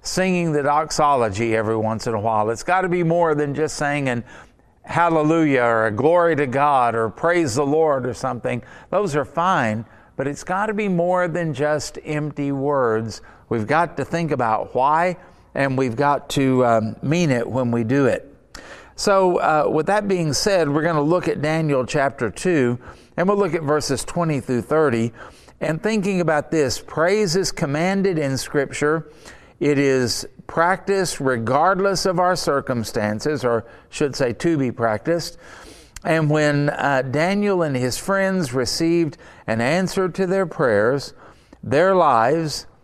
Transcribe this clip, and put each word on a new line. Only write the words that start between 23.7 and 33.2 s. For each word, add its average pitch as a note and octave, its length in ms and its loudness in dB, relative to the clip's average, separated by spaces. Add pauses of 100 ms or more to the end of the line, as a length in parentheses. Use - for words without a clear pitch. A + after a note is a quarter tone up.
twenty D#3+ 360 -2
through A#2+ 220 -2
thirty. A#2 500 0 (480)
And D#3 200 -4
thinking G3+ 400 0
about D#3 300 0
this, C#3 300 0
praise F3+ 560 0
is F#3+ 160 -2
commanded F3 680 -2
in C3+ 180 -2
Scripture. D3 720 -2 (540)
It C#3+ 180 2
is C3 480 0 (220)
practiced F#3 720 0
regardless D3+ 840 2
of F#3 140 0
our F3+ 160 2
circumstances, B2+ 1120 -2